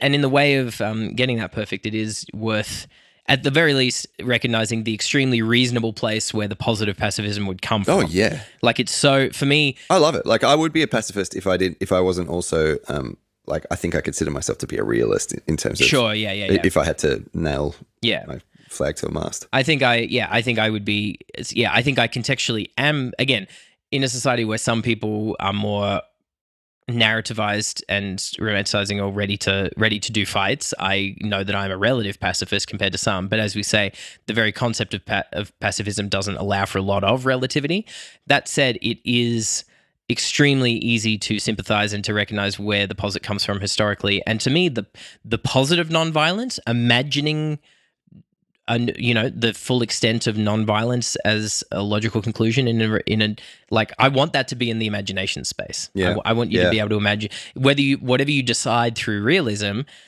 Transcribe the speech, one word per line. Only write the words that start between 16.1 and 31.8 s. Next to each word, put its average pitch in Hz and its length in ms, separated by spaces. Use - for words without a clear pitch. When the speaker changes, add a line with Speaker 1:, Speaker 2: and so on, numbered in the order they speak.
Speaker 1:
yeah, 107 180
yeah, 101 140
Speaker 2:
i-, 95 80
Speaker 1:
yeah. 87 100
Speaker 2:
if 90 140
I 82 80
had 78 140
to 71 220
nail 73 420
Speaker 1:
Yeah. 110 260
Speaker 2:
my 67 120
flag 73 280
to - 100
a 76 40
mast. 80 400
Speaker 1:
I 131 120
think 135 200
I, 120 140
yeah, 117 340
I 110 100
think 117 160
I 110 120
would 104 160
be, 104 340
it's, - 180
yeah, 110 200
I 110 80
think 127 180
I 117 80
contextually 117 720
am, 143 420
again, 117 260
in 139 140
a - 20
society 120 380
where 107 120
some 113 240
people 107 600
are 98 120
more 101 480
narrativized 110 1000
and 101 300
romanticizing 101 640
or 101 80
ready 101 260
to, 98 400
ready 107 220
to - 120
do 104 140
fights, 113 540
I 98 420
know 101 220
that 98 120
I'm 98 160
a 92 60
relative 107 420